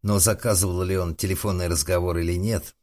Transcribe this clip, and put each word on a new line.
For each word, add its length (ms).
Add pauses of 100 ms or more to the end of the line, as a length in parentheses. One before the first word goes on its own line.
Но 180
заказывал 640
ли 140
он 180
телефонный 520
разговор 500
или 160
нет, 500